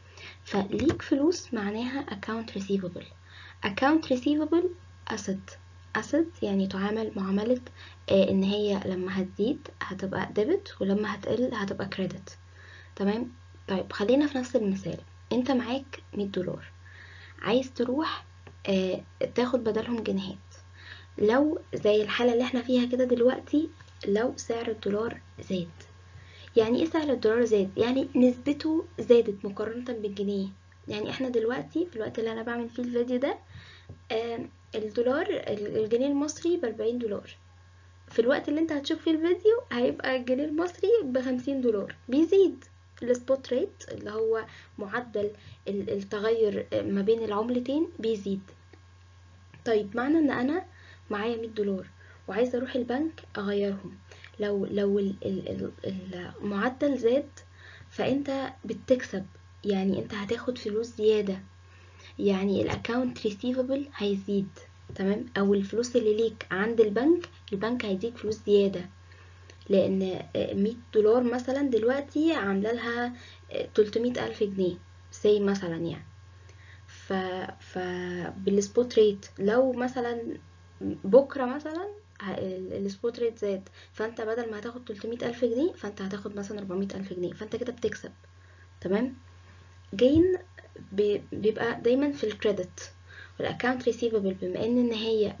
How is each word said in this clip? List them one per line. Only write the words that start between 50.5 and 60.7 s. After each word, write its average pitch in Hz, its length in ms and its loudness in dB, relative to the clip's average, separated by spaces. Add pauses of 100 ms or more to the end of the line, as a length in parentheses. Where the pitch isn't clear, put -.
معايا 220 260 -2
مية 226 120 -6
دولار 202 380 -2 (420)
وعايزة 247 300 2
اروح 254 160 -4
البنك 269 480 -2 (160)
اغيرهم، 202 600 -2 (420)
لو، 202 260 -2
لو 202 320 2
ال-، 196 260 0
ال-، 190 460 -4 (140)
ال-، 185 480 -8 (100)
المعدل 240 560 0
زاد، 240 300 2 (640)
فانت 269 600 -2 (120)
بتكسب، 208 640 -2 (380)
يعني 196 340 0
انت - 160 -8
هتاخد 233 440 -4
فلوس 220 280 -4